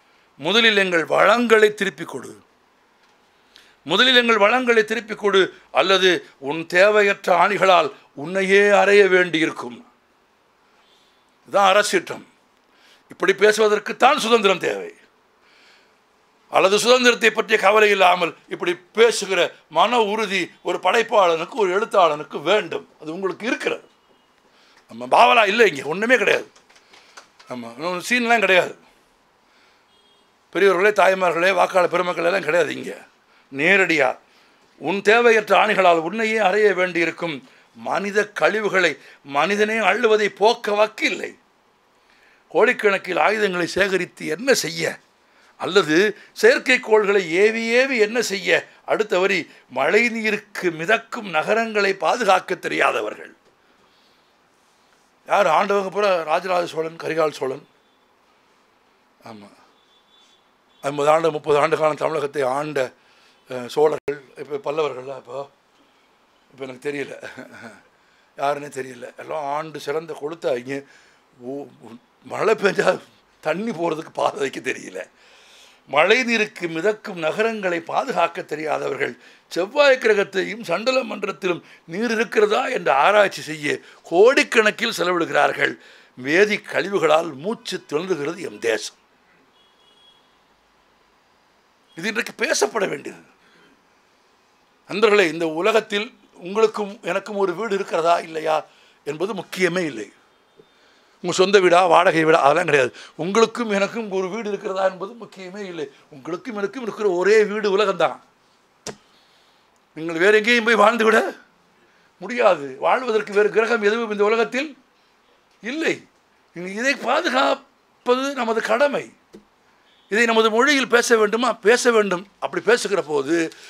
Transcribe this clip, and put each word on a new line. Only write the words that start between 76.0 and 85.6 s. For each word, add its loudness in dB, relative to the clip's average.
நீருக்கு -4
மிதக்கும் -4
நகரங்களை -2
பாதுகாக்க -4
தெரியாதவர்கள். -6
செவ்வாய் 2
கிரகத்தையும் -2
சண்டல -2
மண்டலத்திலும் -6
நீர் -4
இருக்கிறதா 0
என்று -2
ஆராய்ச்சி 2
செய்ய -4
கோடிக்கணக்கில் 4
செலவிடுகிறார்கள். 0